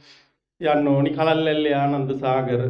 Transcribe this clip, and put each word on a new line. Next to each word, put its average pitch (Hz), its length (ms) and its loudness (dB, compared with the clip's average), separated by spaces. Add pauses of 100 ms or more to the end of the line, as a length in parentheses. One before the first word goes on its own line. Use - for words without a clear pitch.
(600)
යන්න 147 260 2
ඕනි. 139 220 2
කලල්ලැල්ලේ 156 640 0
ආනන්ද 139 420 -2
සාගර, 131 540 -2